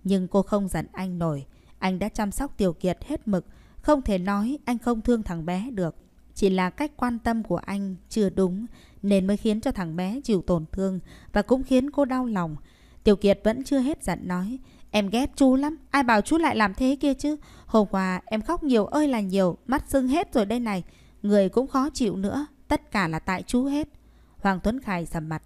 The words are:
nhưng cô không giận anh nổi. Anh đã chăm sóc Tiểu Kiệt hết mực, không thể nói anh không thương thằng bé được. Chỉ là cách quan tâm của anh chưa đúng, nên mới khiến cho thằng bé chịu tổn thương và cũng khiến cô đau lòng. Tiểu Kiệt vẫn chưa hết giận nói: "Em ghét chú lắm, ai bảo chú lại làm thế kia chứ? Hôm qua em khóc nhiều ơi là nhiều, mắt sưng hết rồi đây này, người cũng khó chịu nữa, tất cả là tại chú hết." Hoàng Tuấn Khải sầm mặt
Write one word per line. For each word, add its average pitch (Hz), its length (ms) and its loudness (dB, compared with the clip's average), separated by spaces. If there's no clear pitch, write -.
nhưng 185 240 2
cô 196 140 4
không 202 260 0
giận 160 240 -4
anh 180 260 -6
nổi. 151 280 -2
Anh 185 200 -2
đã 202 100 -2
chăm 214 220 -4
sóc 277 260 -6
Tiểu 185 160 2
Kiệt 180 320 -2
hết 294 240 -6
mực, 190 180 0
không 294 200 4
thể 202 160 0
nói 202 460 -2
anh 247 140 -2
không 233 220 -2
thương 233 220 2
thằng 165 240 -6
bé 185 240 -4
được. 185 260 -4
Chỉ 196 160 2
là 185 200 0
cách 294 260 -6
quan 240 220 -2
tâm 226 240 -2
của 175 140 -2
anh 196 400 -6
chưa 196 220 2
đúng, 190 360 0
nên 196 240 2
mới 202 100 2
khiến 214 240 0
cho 262 120 -2
thằng 165 240 -4
bé 196 280 -4
chịu 190 180 0
tổn 165 300 0
thương 190 280 -2
và 208 100 2
cũng 262 200 2
khiến 262 280 2
cô 285 140 2
đau 254 220 -2
lòng. 175 300 -4
Tiểu 208 120 6
Kiệt 196 280 4
vẫn 247 200 0
chưa 277 140 0
hết 277 260 -2
giận 185 240 -4
nói: 185 300 -4
"Em 202 200 0
ghét 247 260 0
chú 262 200 6
lắm, 294 200 0
ai 277 120 2
bảo 233 180 4
chú 302 180 2
lại 302 180 2
làm 208 180 2
thế 262 260 2
kia 277 140 2
chứ? 294 220 -4
Hôm 214 240 4
qua 185 360 -2
em 220 160 -4
khóc 339 220 -4
nhiều 233 220 4
ơi 302 220 0
là 240 120 0
nhiều, 185 460 0
mắt 233 220 -2
sưng 254 200 2
hết 339 260 0
rồi 214 120 4
đây 226 140 -2
này, 202 220 -4
người 202 260 4
cũng 240 180 0
khó 277 240 0
chịu 202 260 -2
nữa, 208 300 -4
tất - 220 -2
cả 190 180 0
là 160 100 -2
tại 185 240 -4
chú 247 220 0
hết." 285 240 -2
Hoàng 190 240 0
Tuấn 240 180 -2
Khải 175 260 -4
sầm 156 220 -6
mặt 156 180 -6